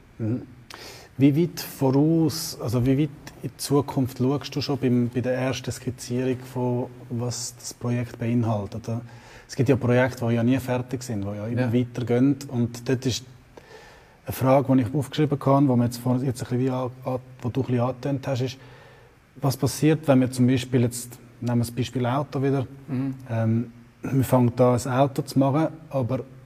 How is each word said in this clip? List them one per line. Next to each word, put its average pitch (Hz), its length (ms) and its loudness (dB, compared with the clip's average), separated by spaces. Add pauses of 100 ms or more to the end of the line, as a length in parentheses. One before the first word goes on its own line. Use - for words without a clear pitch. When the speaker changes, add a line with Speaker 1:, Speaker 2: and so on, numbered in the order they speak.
(180)
Speaker 1:
Mhm. 113 260 -2 (760)
Wie 135 220 6
weit 170 200 0
voraus, 151 1040 0
also 120 240 0
wie 131 120 4
weit 151 120 0 (340)
in 113 60 -8
die - 80 -16
Zukunft 135 600 0
schaust 135 380 -2
du - 60 -2
schon 139 180 -2
beim, 123 340 2
bei 127 80 -4
der 127 140 -2
ersten 127 360 -4
Skizzierung 127 680 -6
von, 123 460 -4 (240)
was 120 480 -6
das - 160 -14
Projekt 120 440 -4
beinhaltet? 117 680 -2 (640)
Es - 80 -18
gibt 123 140 2
ja 135 60 6
Projekte, 123 500 2
die 117 100 2
ja 117 80 2
nie 127 140 4
fertig 127 460 -4
sind, 107 200 -6
die 101 120 -6
ja 104 120 -8
immer 120 140 -2
Speaker 2:
Ja. 120 120 0
Speaker 1:
weitergehen. 123 640 2 (100)
Und 120 420 -2
dort 127 160 0
ist 120 200 -2 (1000)
eine - 80 -8
Frage, 131 420 4
die 131 80 6
ich 104 120 -4
aufgeschrieben 147 500 0
habe, 139 220 6
wo, 127 80 4
wir 120 80 4
jetzt 117 140 -2
vor, 123 180 0
jetzt 127 280 -2
ein 107 60 -8
bisschen 123 100 -2
wie 131 100 0
an, 127 200 -2 (160)
an, 127 140 -4 (220)
wo 127 80 -4
du 131 120 -2
ein 120 60 -4
bisschen 123 140 0
angetönt 131 460 -4
hast, 127 140 0
ist, 127 160 -4 (800)
was 131 220 -2
passiert, 151 500 2
wenn 131 140 8
wir 123 100 0
zum 123 160 4
Beispiel 127 340 2
jetzt, - 380 -4 (220)
nehmen 120 180 0
wir 113 60 2
das 117 60 -6
Beispiel 123 340 -4
Auto 139 360 -2
wieder, 139 240 0 (220)
Speaker 2:
Mhm. 131 280 -4 (140)
Speaker 1:
ähm, 113 440 0 (280)
wir 135 220 2
fangen 123 320 4
da 123 200 6
ein 120 160 -2
Auto 135 320 2
zu - 140 -6
machen, 139 300 4 (220)
aber 127 320 -2 (240)